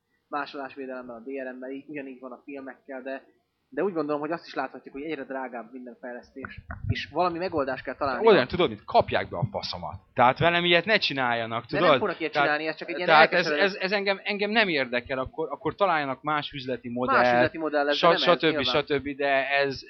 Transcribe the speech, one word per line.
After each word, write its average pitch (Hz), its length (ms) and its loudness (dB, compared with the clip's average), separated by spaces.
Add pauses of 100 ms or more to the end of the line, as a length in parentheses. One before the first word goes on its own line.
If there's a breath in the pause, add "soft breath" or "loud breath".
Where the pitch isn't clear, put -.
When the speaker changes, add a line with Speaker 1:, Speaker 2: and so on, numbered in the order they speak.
(280)
Speaker 1:
másolásvédelemmel, 131 880 -8
a 113 40 -16
D 117 60 -20
R 131 280 -8
M-mel, 127 160 -12
így 139 180 -12
ugyanígy 135 320 -12
van 127 120 -14
a 117 120 -16
filmekkel, 135 580 -12
de, 135 220 -8 (440)
de 139 160 -4
úgy 196 80 -2
gondolom, 147 280 -2
hogy 151 100 -6
azt 165 160 -6
is - 80 -18
láthatjuk, 131 400 -8
hogy 135 80 -10
egyre 147 220 -8
drágább 123 480 -10
minden 123 280 -16
fejlesztés, 123 600 -14 (280)
és - 220 -4
valami 170 280 0
megoldást 147 460 -2
kell 131 100 -8
találni. 135 320 -2
Speaker 2:
Olyan, 160 220 6
tudod 170 200 0
mit? 107 160 -10
Kapják 117 440 2
be 98 80 -8
a 87 140 -2
faszomat. 87 500 -8 (140)
Tehát 127 240 4
velem 175 260 2
ilyet 170 200 4
ne 208 120 2
csináljanak, 117 640 -2
Speaker 1:
De - 60 -20
Speaker 2:
tudod? 180 200 2
Speaker 1:
nem 139 100 6
fognak 175 220 -4
ilyet 151 120 -4
Speaker 2:
Tehát, 147 160 2
Speaker 1:
csinálni, 151 180 0
ez 156 100 -4
csak 170 120 -10
egy 170 80 -6
ilyen 175 120 -2
Speaker 2:
tehát 165 240 8
ez, 175 140 2
Speaker 1:
elkeseredett 156 200 2
Speaker 2:
ez, 190 80 -2
ez 190 180 -4
engem, 196 300 0
engem 208 280 -2
nem 220 180 4
érdekel, 131 500 -2
akkor, 131 320 -6
akkor 143 240 -4
találjanak 151 480 0
más 147 300 -2
üzleti 127 360 -8
modell, 127 280 0
Speaker 1:
Más 123 160 6
üzleti 123 260 2
modell 147 260 0
lesz, 143 160 0
de 180 60 6
Speaker 2:
sa-, - 0 -
Speaker 1:
nem 170 100 6
ez, 156 60 -2
Speaker 2:
stb. 170 200 4
Speaker 1:
nyilván. 151 220 2
Speaker 2:
stb., 139 520 0
de 135 340 2
ez 139 400 2